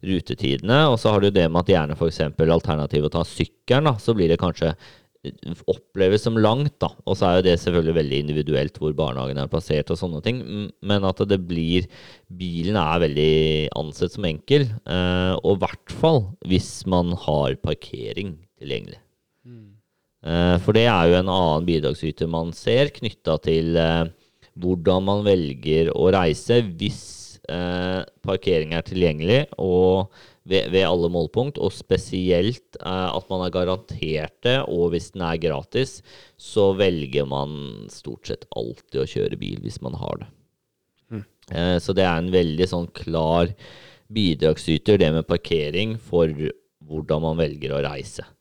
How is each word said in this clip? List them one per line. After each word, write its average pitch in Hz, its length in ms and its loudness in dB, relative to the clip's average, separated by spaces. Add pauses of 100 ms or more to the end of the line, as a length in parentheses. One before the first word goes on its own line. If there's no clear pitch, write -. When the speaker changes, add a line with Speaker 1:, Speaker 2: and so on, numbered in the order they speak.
Speaker 1:
rutetidene, 95 880 0
og 113 80 0
så - 120 2
har 101 100 4
du 98 100 4
det 90 180 4
med 85 120 2
at 90 100 0
gjerne 76 260 2
for 82 140 2
eksempel 80 400 0
alternativ 76 540 0
å 76 40 0
ta 85 140 -2
sykkelen - 640 0
da, 139 100 2
så 110 180 -2
blir 95 140 2
det 85 120 4
kanskje, 85 360 0 (500)
eh, 73 60 -10 (360)
oppleves 95 560 2
som 113 140 -2
langt 117 420 2
da, - 80 0 (180)
og 95 120 -2
så 98 100 2
er 87 80 4
jo 92 140 6
det 85 100 4
selvfølgelig 85 340 0
veldig 71 300 0
individuelt 73 560 -2
hvor 78 160 -2
barnehagen 67 420 -2
er 69 100 -4
plassert 76 440 -2
og 85 80 -2
sånne 82 240 -6
ting, 123 180 -2
m-, 104 300 -10 (100)
men 98 220 0
at 95 140 0 (100)
det 98 180 2
blir, 85 420 0 (440)
bilen 90 460 -4
er 82 260 2
veldig 78 720 2
ansett 78 380 -4
som 104 100 -8
enkel, 95 380 0 (260)
eh, 90 560 0
og 98 140 2
i - 80 0
hvert - 260 -10
fall 160 300 2 (260)
hvis - 400 -2
man 87 240 2
har 73 460 -2
parkering 76 800 -8 (240)
tilgjengelig. 50 340 -10 (500)
Speaker 2:
Mm. 110 300 -20 (480)
Speaker 1:
Eh, 87 360 2
for 107 120 0
det 113 160 6
er 90 220 4
jo 90 100 6
en 92 80 0
annen 87 400 2
bidragsyter 78 640 -2
man 82 240 -4
ser 131 340 0
knyttet 101 560 -6
til, 82 320 0
eh, 82 300 2 (520)
hvordan 92 460 0
man 101 220 0
velger 78 680 2
å 92 220 2
reise 95 480 2 (160)
hvis, - 600 -8 (100)
eh, 90 560 -4 (200)
parkering 87 480 0
er 82 100 -2
tilgjengelig 90 640 2 (100)
og 92 500 2 (380)
ved, 92 260 0
ved 95 120 4
alle 85 260 2
målpunkt, 87 500 -2
og 92 120 0
spesielt, 92 1120 -2
eh, 92 320 -4
at - 140 -8
man 92 160 -4
er 87 60 -4
garantert 85 800 -4 (100)
det, 123 160 2 (100)
og 87 240 0
hvis 85 200 -4
den 95 100 -10
er 82 160 -4
gratis, 82 640 -4 (380)
så 98 360 0
velger 73 520 0
man 69 600 -8
stort - 380 -14
sett - 200 -10 (100)
alltid 58 460 -8
å 67 40 -2
kjøre 50 320 -4
bil 50 240 -8
hvis - 180 -10
man 62 140 -8
har 50 240 -8
det. - 100 -14 (840)
Speaker 2:
Mm. 107 120 -10 (280)
Speaker 1:
Eh, 87 260 2
så 92 160 -2
det 95 100 4
er 87 140 2
en 87 140 -2
veldig 87 360 2
sånn 87 240 -4
klar 82 600 0 (580)
bidragsyter, 82 840 2
det 82 160 6
med 80 140 0
parkering, 85 720 -2
for 85 280 2 (600)
hvordan 78 320 -4
man 80 160 -2
velger 73 380 -4
å 71 100 -2
reise. 71 400 -10 (160)